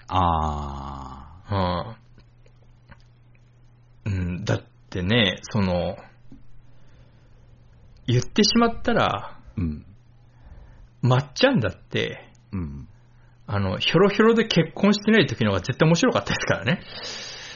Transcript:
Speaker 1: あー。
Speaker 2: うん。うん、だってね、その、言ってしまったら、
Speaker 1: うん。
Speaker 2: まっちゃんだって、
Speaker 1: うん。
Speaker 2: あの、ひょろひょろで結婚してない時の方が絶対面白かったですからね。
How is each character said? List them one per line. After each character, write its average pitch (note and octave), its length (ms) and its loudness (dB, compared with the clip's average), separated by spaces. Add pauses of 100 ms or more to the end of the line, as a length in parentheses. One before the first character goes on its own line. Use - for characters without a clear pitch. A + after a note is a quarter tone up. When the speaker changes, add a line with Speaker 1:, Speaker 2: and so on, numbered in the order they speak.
Speaker 1:
あ D2 1400 -4
ー。 G2+ 60 -2
Speaker 2:
う G2 40 0 (360)
ん。 - 140 -20 (2000)
う G#2+ 60 -4
ん、 F2+ 340 -4
だ A2 100 0
っ - 80 -6 (260)
て F#2 140 -6
ね、 G2+ 360 2 (120)
そ A2+ 80 0
の、 F2+ 380 0 (2000)
言 A#2+ 140 4
っ - 20 -4
て - 200 2
し G3+ 140 2
ま A#3 100 6
っ A#3 140 -4
た A#3+ 120 0
ら、 G#2+ 440 0 (180)
Speaker 1:
う G#2 60 -4
ん。 D2+ 240 -4 (1160)
Speaker 2:
ま B2 160 4
っ - 160 -4
ち - 120 4
ゃ C#4 60 4
ん A#3 80 2
だ G2+ 100 2
っ F2 60 -6
て、 - 520 -6 (240)
Speaker 1:
う G2 60 -6
ん。 C#2+ 300 -8 (580)
Speaker 2:
あ G#2 140 -2
の、 F#2+ 180 0
ひ - 160 0
ょ D#3+ 60 6
ろ G3 100 6
ひ G3+ 120 2
ょ G#3+ 40 6
ろ A3+ 80 6
で A3 120 2
結 E3 280 2
婚 G3+ 220 4
し G#3 80 -6
て G#3+ 80 2
な A3 80 6
い D3+ 80 4
時 - 160 -4
の G#2 80 2
方 G2 60 0
が F2+ 40 -2
絶 - 160 -6
対 D#3 100 4
面 E3 80 6
白 A3+ 160 2
か - 80 0
っ - 40 0
た - 60 -6
で E3 60 -2
す - 40 -6
か - 160 0
ら - 100 -6
ね。 D#3 160 0 (760)